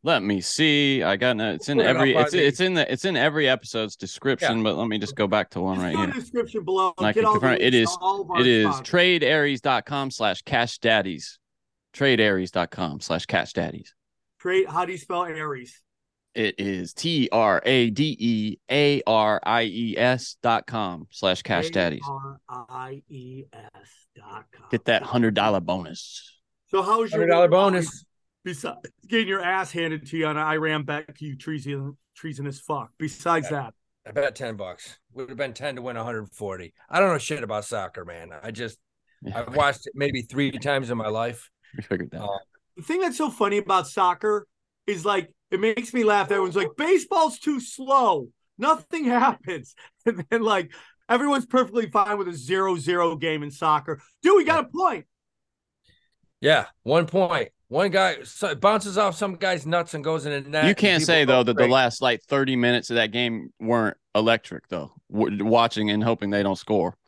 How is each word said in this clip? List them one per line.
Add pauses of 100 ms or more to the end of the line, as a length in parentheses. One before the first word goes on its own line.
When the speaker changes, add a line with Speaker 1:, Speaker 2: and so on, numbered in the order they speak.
Speaker 1:
Let
me
see.
I
got
no,
it's
in
Speaker 2:
Put
it
Speaker 1:
every,
Speaker 2:
up
on
Speaker 1:
it's,
Speaker 2:
the
Speaker 1:
it's
in
the,
it's
in
every
episode's
description,
Speaker 2:
Yeah.
Speaker 1:
but
let
me
just
go
back
to
one
Speaker 3:
Just
Speaker 1:
right
Speaker 3:
go
to
Speaker 1:
here.
Speaker 3:
the
description
below.
Speaker 1:
And
I
Speaker 3:
Get
Speaker 1:
can
Speaker 3:
all
the
Speaker 1:
confirm
it
Speaker 3:
links
Speaker 1:
is,
Speaker 3:
to
all
of
our
Speaker 1:
it
is
Speaker 3:
sponsors.
Speaker 1:
trade
aries
dot
com
slash
cash
daddies. (540)
Trade
aries
dot
com
slash
cash
daddies. (440)
Speaker 3:
Trade,
how
do
you
spell
Aries? (540)
Speaker 1:
It
is
T
R
A
D
E (140)
A
R
I
E
S
dot
com
slash
cash
daddies.
Speaker 3:
A
R
I
E
S (240)
dot
com.
Speaker 1:
Get
that
hundred
dollar
bonus. (360)
Speaker 3:
So
how
was
your
Speaker 2:
Hundred
dollar
Speaker 3:
week,
Howie?
Speaker 2:
bonus. (400)
Speaker 3:
Besides (300)
getting
your
ass
handed
to
you
on
an
Iran
bet,
you
treason, (180)
treasonous
fuck.
Besides
Speaker 2:
Yeah.
Speaker 3:
that. (340)
Speaker 2:
I
bet
ten
bucks. (160)
Would
have
been
ten
to
win
a
hundred
forty. (160)
I
don't
know
shit
about
soccer,
man. (120)
I
just, (440)
Speaker 1:
Yeah.
Speaker 2:
I've
watched
it
maybe
three
times
in
my
life. (260)
Speaker 1:
We
figured
that.
Speaker 2:
Uh, (480)
Speaker 3:
The
thing
that's
so
funny
about
soccer (400)
is,
like, (160)
it
makes
me
laugh.
Everyone's
like,
"Baseball's
too
slow. (300)
Nothing
<laughs>
happens." (300)
And
then,
like, (360)
everyone's
perfectly
fine
with
a
zero
zero
game
in
soccer. (220)
Dude,
we
got
a
point. (1300)
Speaker 2:
Yeah, (160)
one
point. (200)
One
guy
so,
bounces
off
some
guy's
nuts
and
goes
in
the
net,
Speaker 1:
You
Speaker 2:
and
Speaker 1:
can't
Speaker 2:
people
Speaker 1:
say,
Speaker 2:
go
Speaker 1:
though,
that
the
Speaker 2:
crazy.
Speaker 1:
last,
like,
thirty
minutes
of
that
game
weren't (180)
electric,
though, (180)
w-,
watching
and
hoping
they
don't
score. (120)